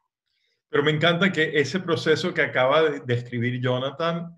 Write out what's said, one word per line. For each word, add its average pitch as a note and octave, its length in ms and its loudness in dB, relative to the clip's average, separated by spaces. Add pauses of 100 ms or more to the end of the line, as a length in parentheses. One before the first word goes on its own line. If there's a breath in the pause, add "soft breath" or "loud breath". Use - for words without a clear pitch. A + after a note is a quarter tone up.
(680)
Pero C#3+ 140 0
me D#3 80 2
encanta E3+ 400 2
que D#3 280 0
ese D#3+ 220 0
proceso E3 520 0
que D#3 80 0
acaba C3+ 400 2
de C#3+ 200 0
describir B2 600 -4
Jonathan C#3 760 -4